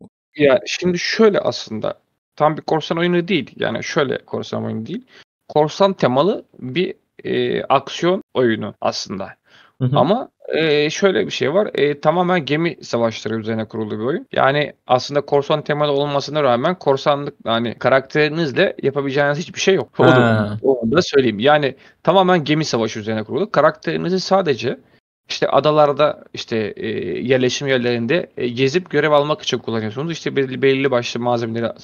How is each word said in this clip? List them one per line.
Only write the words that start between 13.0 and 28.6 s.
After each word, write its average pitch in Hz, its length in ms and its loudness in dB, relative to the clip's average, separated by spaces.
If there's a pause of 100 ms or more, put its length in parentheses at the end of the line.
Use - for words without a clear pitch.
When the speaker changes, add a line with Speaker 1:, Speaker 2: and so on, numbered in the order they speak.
Speaker 1:
üzerine 110 240 -4
kurulu 110 340 -6
bir 107 60 -6
oyun. 175 280 -4
Yani 139 400 0 (140)
aslında 127 340 0
korsan 143 440 0
temalı 147 280 0
olmasına 143 500 -2
rağmen 139 360 2
korsanlık, 143 560 0 (100)
yani 117 340 -2
karakterinizle 147 1040 2
yapabileceğiniz 139 560 0
hiçbir - 220 -10
şey 190 140 2
yok. 147 140 -2 (100)
O 127 60 6
da, 127 100 8
Speaker 2:
Ha. 110 480 2
Speaker 1:
onu 120 300 0
da 170 100 4
söyleyeyim. 117 360 2
Yani 139 380 2 (260)
tamamen 180 420 4
gemi 151 200 0
savaşı 113 340 -2
üzerine 110 260 -4
kurulu. 151 260 -4
Karakterinizi 160 680 0
sadece 160 580 -2 (520)
işte - 180 -4
adalarda, 147 760 2 (100)
işte, 107 420 -4
e, 104 120 -8 (320)
yerleşim 127 480 0
yerlerinde, 123 680 0
e, 123 120 -4
gezip 135 420 -2